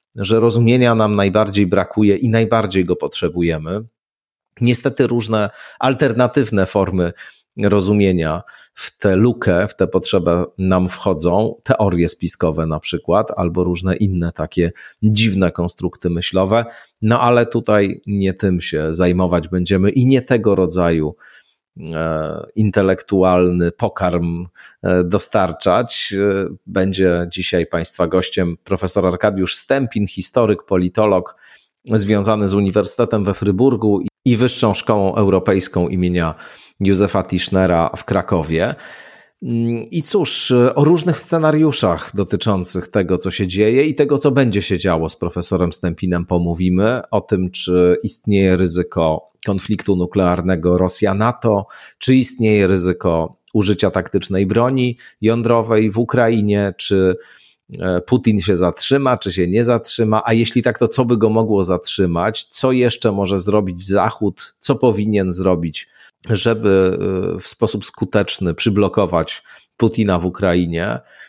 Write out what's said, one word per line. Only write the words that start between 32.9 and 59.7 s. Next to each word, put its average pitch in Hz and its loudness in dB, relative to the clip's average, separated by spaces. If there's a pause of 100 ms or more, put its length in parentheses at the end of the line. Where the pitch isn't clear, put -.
we 98 0
Fryburgu 104 0 (220)
i 123 2
Wyższą 113 2
Szkołą 101 0
Europejską 95 0
imienia 90 -2 (460)
Józefa 98 2
Tischnera 90 0
w - -12
Krakowie. 87 -2 (680)
Mm, 117 -4
i 165 -4
cóż, - 0 (220)
o 143 4
różnych 165 2
scenariuszach 151 0
dotyczących 95 -2
tego, 92 0
co 92 -4
się 98 -4
dzieje 107 2
i 151 -2
tego, 139 2
co - 2
będzie 120 2
się 92 -2
działo 82 0
z - -6
profesorem 87 -2
Stępinem 87 -2
pomówimy, 92 0 (100)
o 104 0
tym, 92 -2
czy 90 2
istnieje 98 0
ryzyko 85 0 (180)
konfliktu 98 -2
nuklearnego 90 0
Rosja-NATO, 101 0 (320)
czy 135 2
istnieje 110 2
ryzyko 90 0 (180)
użycia 101 2
taktycznej 95 -2
broni 123 0 (220)
jądrowej 113 2
w 101 -4
Ukrainie, 107 0
czy, 92 2 (600)
e, 90 -2
Putin 110 0
się 92 0
zatrzyma, 123 0
czy 95 -6
się 87 -2
nie 110 2
zatrzyma, 113 0